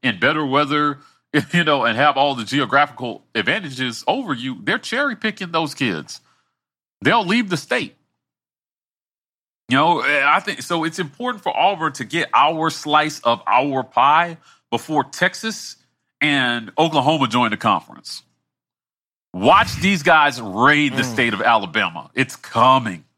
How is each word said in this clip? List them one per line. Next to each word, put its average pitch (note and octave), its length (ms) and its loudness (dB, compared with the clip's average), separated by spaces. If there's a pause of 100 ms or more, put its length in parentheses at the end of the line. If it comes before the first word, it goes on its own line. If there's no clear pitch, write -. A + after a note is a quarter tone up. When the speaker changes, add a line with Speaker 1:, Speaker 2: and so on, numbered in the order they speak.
Speaker 1:
in A#3 160 -2
better D#3 260 0
weather, D3 540 0 (260)
<laughs> - 280 -2
you F3 100 2
know, D3 220 2
and A2+ 120 0
have C#3+ 200 4
all C#3 180 2
the A#2 100 -6
geographical C3+ 800 -2 (140)
advantages C3 720 -4
over A3+ 260 -2
you, B2 300 -10
they're G3+ 140 -2
cherry C4+ 360 -4
picking G3 380 -8
those D#3+ 200 -2
kids. F2+ 480 -6 (800)
They'll G3+ 240 2
leave G#3 240 0
the F3+ 80 -2
state. A3+ 380 -4 (1700)
You B2 80 2
know, D#3 240 2
eh, C#3 260 0
I D#3+ 140 4
think, G3 220 -8
so E3+ 220 -4
it's D#3+ 140 -6
important G3+ 460 -8
for - 120 -4
Auburn E3 380 0
to B2+ 100 -8
get D#3+ 300 -4
our D#3 360 2
slice D3+ 500 0
of A#2 260 0
our C3 380 0
pie D#3+ 540 2 (320)
before C#3+ 340 -2
Texas - 720 -4 (440)
and B2+ 560 -2
Oklahoma D3+ 520 2
join A#2+ 220 2
the G#2 60 -4
conference. - 680 -4 (1120)
Watch D3+ 440 4
these F3 260 0
guys D3 380 4
raid C3 540 2
the C3+ 80 -2
Speaker 2:
Mm. B2+ 100 -4
Speaker 1:
state A#2 220 0
of G2 60 -4
Alabama. G2+ 760 0
It's C3 200 -4
coming. A#2 680 0 (140)